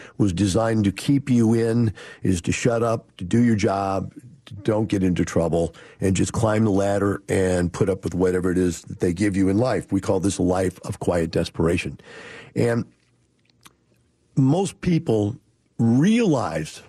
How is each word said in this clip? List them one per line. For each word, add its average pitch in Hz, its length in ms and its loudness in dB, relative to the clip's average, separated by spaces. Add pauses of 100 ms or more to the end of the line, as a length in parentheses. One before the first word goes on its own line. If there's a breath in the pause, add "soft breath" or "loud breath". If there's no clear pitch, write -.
(180 loud breath)
was 101 160 2
designed 107 520 0
to 98 60 0
keep 139 380 -2
you 117 240 4
in, 113 400 0 (300 loud breath)
is 92 180 0
to - 100 -4
shut 117 320 0
up, 113 340 -4
to 95 60 -12
do 107 180 2
your 120 140 4
job, 98 580 -2 (320)
to - 80 -18
don't 107 340 -2
get 101 140 -2
into 87 240 0
trouble, 82 480 0 (260 loud breath)
and 92 160 0
just 95 180 0
climb 110 320 0
the 104 60 2
ladder 98 560 0
and 92 460 0
put 98 160 0
up 92 140 -2
with 82 100 -6
whatever 90 380 2
it 87 80 0
is 90 240 0
that - 160 -14
they 90 140 0
give 98 220 0
you 95 140 2
in 98 80 2
life. 113 340 -2
We 98 80 0
call 98 200 0
this 95 180 -2
a - 60 0
life 92 380 0
of - 180 -10
quiet 85 320 -2
desperation. 85 680 -2 (540 loud breath)
And 117 320 0 (1500)
most 156 460 2
people 117 540 0 (420)
realize, 123 1120 2